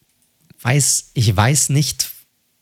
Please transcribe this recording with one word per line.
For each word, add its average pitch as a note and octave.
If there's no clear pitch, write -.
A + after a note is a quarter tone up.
weiß, -
ich G#2+
weiß A#2
nicht, -